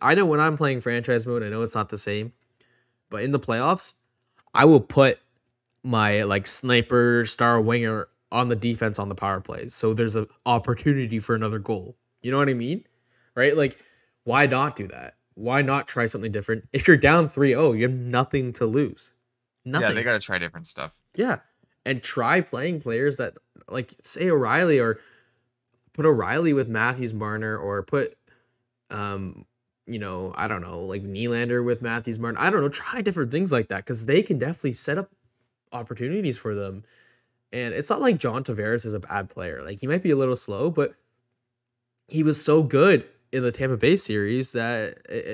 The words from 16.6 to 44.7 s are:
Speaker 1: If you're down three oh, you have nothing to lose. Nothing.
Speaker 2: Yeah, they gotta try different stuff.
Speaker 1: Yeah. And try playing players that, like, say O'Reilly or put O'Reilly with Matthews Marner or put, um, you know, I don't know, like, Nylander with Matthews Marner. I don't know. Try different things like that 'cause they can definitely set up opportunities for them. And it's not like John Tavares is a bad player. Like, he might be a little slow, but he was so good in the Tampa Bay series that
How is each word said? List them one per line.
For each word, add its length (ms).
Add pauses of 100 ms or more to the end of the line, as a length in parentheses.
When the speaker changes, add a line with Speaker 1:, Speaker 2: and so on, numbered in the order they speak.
Speaker 1:
If 160
you're 80
down 320
three 260
oh, 180
you 120
have 100
nothing 600
to 120
lose. 460 (540)
Nothing. 240
Speaker 2:
Yeah, 40
they 80
gotta 180
try 180
different 280
stuff. 260 (220)
Speaker 1:
Yeah. 240 (480)
And 160
try 400
playing 380
players 380
that, 160 (340)
like, 240 (100)
say 280
O'Reilly 500
or 180 (920)
put 140
O'Reilly 480
with 160
Matthews 420
Marner 460
or 240
put, 320 (760)
um, 540 (420)
you 120
know, 380
I 120
don't 140
know, 180
like, 220
Nylander 600
with 180
Matthews 360
Marner. 220
I 100
don't 120
know. 80
Try 320
different 280
things 220
like 160
that 160
'cause 220
they 160
can 160
definitely 340
set 260
up 120 (640)
opportunities 640
for 160
them. 300 (680)
And 220
it's 160
not 100
like 180
John 260
Tavares 420
is 80
a 60
bad 280
player. 340
Like, 180
he 60
might 160
be 80
a 60
little 200
slow, 340
but 240 (1120)
he 140
was 200
so 200
good 460 (240)
in 100
the 100
Tampa 240
Bay 200
series 560
that 460 (100)